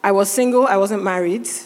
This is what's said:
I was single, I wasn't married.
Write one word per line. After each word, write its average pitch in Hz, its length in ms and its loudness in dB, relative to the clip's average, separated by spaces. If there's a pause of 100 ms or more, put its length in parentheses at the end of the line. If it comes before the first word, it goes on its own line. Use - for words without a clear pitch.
I 202 80 2
was 196 180 2
single, 247 380 2
I 202 80 2
wasn't 196 260 0
married. 185 460 -2 (180)